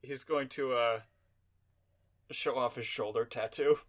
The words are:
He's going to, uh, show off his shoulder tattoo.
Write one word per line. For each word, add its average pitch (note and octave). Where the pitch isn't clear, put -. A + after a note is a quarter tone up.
He's C3+
going C#3+
to, C3+
uh, A#2
show C3+
off A#2+
his A#2
shoulder A2
tattoo. C#3+